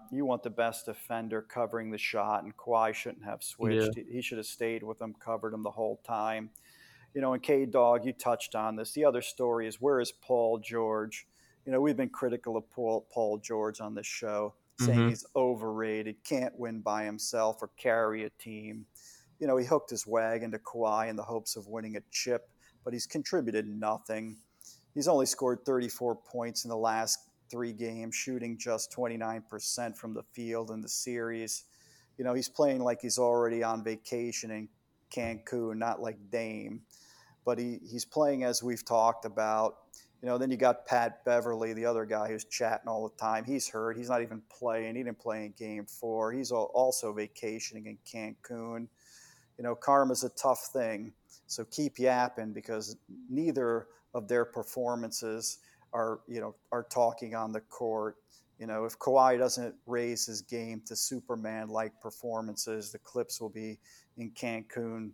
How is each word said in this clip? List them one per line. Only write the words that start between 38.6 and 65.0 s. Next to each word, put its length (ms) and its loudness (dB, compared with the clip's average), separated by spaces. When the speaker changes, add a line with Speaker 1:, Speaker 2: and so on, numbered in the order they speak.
Speaker 1:
we've 220 -2
talked 400 4
about. 540 0
You 80 -4
know, 80 2
then 120 0
you 60 0
got 300 4
Pat 380 2
Beverley, 500 2
the 100 -2
other 220 2
guy 220 0
who's 180 -6
chatting 420 0
all 180 -2
the 100 -12
time. 280 0
He's 240 -2
hurt. 300 -2
He's 100 -6
not 140 2
even 280 -8
playing. 460 -2
He 80 -4
didn't 160 -8
play 240 -4
in 120 -12
game 280 -8
four. 480 -2
He's 180 -4
al-, 240 2
also 380 4
vacationing 760 -6
in 120 -12
Cancun. 800 -10
You 40 -10
know, 120 -2
karma's 500 6
a 60 -2
tough 420 2
thing. 400 -2
So 200 -6
keep 320 -2
yapping, 560 2
because 420 -6
neither 580 2
of 120 -4
their 200 4
performances 1120 -4
are, 340 -2
you 140 -8
know, 160 -8
are 180 -2
talking 460 2
on 160 -2
the 80 -4
court. 560 -4
You 80 -10
know, 200 -2
if 120 -10
Kawhi 400 8
doesn't 360 0
raise 400 0
his 140 -8
game 460 -8
to 100 -10
Superman-like 1040 -4
performances, 880 -6
the 80 -12
Clips 420 -4
will 100 -6
be 280 -8
in 160 -10
Cancun 800 -6